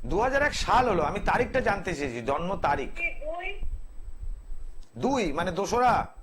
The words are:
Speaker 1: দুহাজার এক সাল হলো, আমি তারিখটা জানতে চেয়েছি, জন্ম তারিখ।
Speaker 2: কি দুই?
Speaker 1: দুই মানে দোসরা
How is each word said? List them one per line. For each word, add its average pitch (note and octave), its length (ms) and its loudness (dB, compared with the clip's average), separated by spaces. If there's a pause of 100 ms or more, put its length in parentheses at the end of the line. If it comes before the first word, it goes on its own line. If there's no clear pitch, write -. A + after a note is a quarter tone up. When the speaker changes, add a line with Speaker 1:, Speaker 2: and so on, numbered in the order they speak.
Speaker 1:
দুহাজার B3 360 2
এক C#4+ 120 2
সাল A#3+ 340 4
হলো, F3 140 4
আমি F3 180 0
তারিখটা A3 400 2
জানতে G3 340 0
চেয়েছি, B2+ 280 -4
জন্ম D#3+ 340 0
তারিখ। C#3+ 380 0
Speaker 2:
কি E5 160 -2
দুই? G4+ 500 -6 (1400)
Speaker 1:
দুই G#3+ 340 0
মানে F3 200 -2
দোসরা G3+ 540 2 (160)